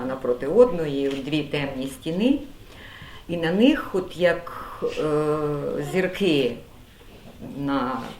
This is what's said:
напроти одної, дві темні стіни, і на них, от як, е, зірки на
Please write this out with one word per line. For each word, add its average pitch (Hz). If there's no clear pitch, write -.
напроти 127
одної, 156
дві 139
темні 135
стіни, 202
і 170
на 165
них, 247
от -
як, 170
е, 151
зірки 170
на 131